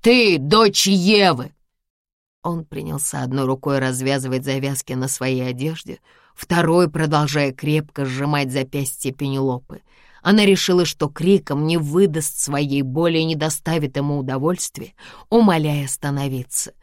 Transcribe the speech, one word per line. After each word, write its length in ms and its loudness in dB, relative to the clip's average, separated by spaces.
Ты 360 6
дочь 500 2
Евы! 640 4
Он 220 -6
принялся 580 -8
одной 220 -2
рукой 340 -2
развязывать 640 -2
завязки 500 -4
на 140 -4
своей 400 -4
одежде, 520 -8
второй 540 2
продолжая 640 0
крепко 520 -2
сжимать 460 -2
запястье 640 -4
Пенелопы. 680 -4
Она 240 4
решила, 400 4
что 240 -4
криком 580 0
не 100 0
выдаст 600 0
своей 440 -2
боли 380 0
и 60 0
не 100 -2
доставит 640 -4
ему 220 -2
удовольствия, 760 -4
умоляя 560 4
остановиться. 960 -6